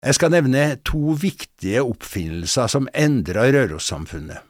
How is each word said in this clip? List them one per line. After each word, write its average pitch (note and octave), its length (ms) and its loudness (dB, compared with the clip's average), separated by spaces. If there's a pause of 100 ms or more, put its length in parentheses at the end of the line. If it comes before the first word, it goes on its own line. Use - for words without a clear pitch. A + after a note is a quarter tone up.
Jeg A#2+ 80 2
skal E3 180 2
nevne C#3+ 540 2
to D3+ 320 0
viktige C#3 640 -2
oppfinnelser F#2 880 -4
som C#3 240 0
endret C3 640 2
Røros-samfunnet. D#2 960 -4